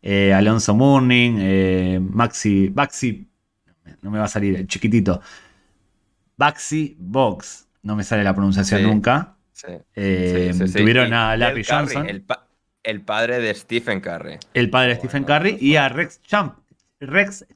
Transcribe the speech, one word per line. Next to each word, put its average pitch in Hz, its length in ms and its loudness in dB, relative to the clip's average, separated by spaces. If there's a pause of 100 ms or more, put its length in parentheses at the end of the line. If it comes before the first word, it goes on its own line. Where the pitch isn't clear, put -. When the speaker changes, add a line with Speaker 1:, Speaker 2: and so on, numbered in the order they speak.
Speaker 1:
eh, 98 320 2
Alonso 104 420 4
Mourning, 123 640 4
eh, 92 600 2
Maxi, 98 680 0
Baxi, 127 600 -4 (720)
no 101 100 -12
me 107 80 -6
va 107 80 -2
a - 20 -4
salir, 101 280 -2
el 95 100 -6
chiquitito. 104 540 0 (1160)
Baxi 147 640 -2
Box, 101 680 -4 (160)
no 107 140 -6
me 104 80 -4
sale 107 180 -2
la 95 120 2
pronunciación 98 460 2
Speaker 2:
Sí. 101 60 4
Speaker 1:
nunca. 110 480 2 (180)
Speaker 2:
Sí. - 160 -20 (260)
Speaker 1:
Eh, 90 580 0
Speaker 2:
Sí, 87 60 -2
sí, 92 100 0
sí. 92 100 -2
Speaker 1:
tuvieron 117 300 4
Speaker 2:
Y 113 40 -2
Speaker 1:
a 113 240 0
Larry 117 260 0
Speaker 2:
Del 104 40 -8
Curry, 123 140 0
Speaker 1:
Johnson. 143 280 -6
Speaker 2:
el 202 140 -10
pa-, - 240 -10 (360)
el 107 200 -8
padre 117 380 -2
de 110 140 -2
Stephen 113 460 -4
Curry. 80 380 -12 (160)
Speaker 1:
El 120 160 0
padre 127 180 2
de 120 60 0
Speaker 2:
Bueno, 120 140 -8
Speaker 1:
Stephen 139 160 -4
Curry 151 360 0
y 143 160 2
a 139 120 2
Rex 143 340 -8
Champ-, - 360 -4 (400)
Rex 196 460 -4 (120)